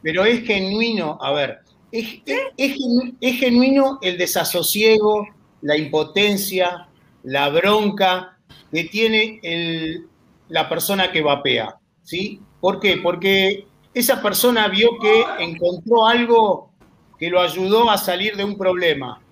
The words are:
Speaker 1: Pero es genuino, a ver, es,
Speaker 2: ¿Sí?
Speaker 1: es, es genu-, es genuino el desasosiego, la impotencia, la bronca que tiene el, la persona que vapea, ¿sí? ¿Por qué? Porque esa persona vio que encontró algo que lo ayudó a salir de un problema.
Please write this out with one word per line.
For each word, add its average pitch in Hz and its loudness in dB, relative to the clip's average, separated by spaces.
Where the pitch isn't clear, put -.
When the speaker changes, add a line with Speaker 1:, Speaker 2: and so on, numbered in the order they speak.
Speaker 1:
Pero 160 0
es 233 2
genuino, 196 -2
a 135 -4
ver, 139 -2
es, 226 -6
Speaker 2:
¿Sí? - -16
Speaker 1:
es, 508 -4
es 277 -2
genu-, 247 -2
es 247 -2
genuino 269 2
el 185 -4
desasosiego, 208 0
la 147 0
impotencia, 180 -2
la 139 0
bronca 190 0
que 165 -2
tiene 220 -2
el, 165 -6
la 160 -2
persona 185 -2
que 151 0
vapea, 131 0
¿sí? 190 -8
¿Por 190 0
qué? 190 2
Porque 190 0
esa 247 0
persona 233 2
vio 214 2
que 220 4
encontró 180 0
algo 233 2
que 165 -8
lo 180 4
ayudó 190 2
a 202 4
salir 190 -2
de 196 -4
un 202 -4
problema. 170 -2